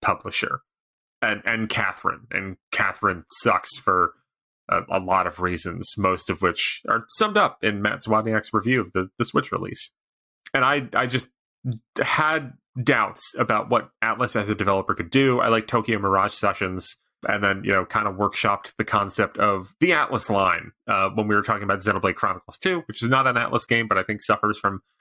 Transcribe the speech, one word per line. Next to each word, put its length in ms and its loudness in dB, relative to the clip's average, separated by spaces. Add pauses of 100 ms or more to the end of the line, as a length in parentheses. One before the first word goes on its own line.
publisher. 600 -4 (600)
And, 240 0
and 240 -2
Catherine. 640 -6
And 260 -6 (140)
Catherine 600 -2
sucks 460 0
for 360 2 (560)
a, 200 0
a 100 0
lot 280 2
of 120 -10
reasons, 580 -2
most 320 0
of 120 -4
which 460 0
are 220 -2
summed 280 0
up 260 0
in 180 0
Matt 240 -2
Zwodniak's 480 0
review 280 2
of 100 -6
the, 260 -2
the 60 0
Switch 280 -2
release. 400 -6 (640)
And 120 2
I, 280 0
I 120 2
just 240 -2 (720)
had 520 0 (280)
doubts 560 0
about 320 0
what 200 0 (140)
Atlus 340 -2
as 120 0
a 60 0
developer 400 2
could 140 -6
do. 300 4
I 80 2
like 200 2
Tokyo 320 0
Mirage 340 2
Sessions, 640 -2 (280)
and 160 0
then, 220 2
you 80 0
know, 140 2
kind 200 -2
of 100 -4
workshopped 640 0
the 60 0
concept 540 0
of 420 0
the 120 4
Atlus 380 0
line, 440 2 (140)
uh, 240 2
when 180 0
we 60 4
were 60 4
talking 220 -2
about 160 0
Xenoblade 360 0
Chronicles 420 -4
two, 280 -2
which 160 -10
is 60 0
not 200 4
an 100 2
Atlus 280 0
game, 220 0
but 100 2
I 60 2
think 180 -6
suffers 380 0
from 220 -2 (200)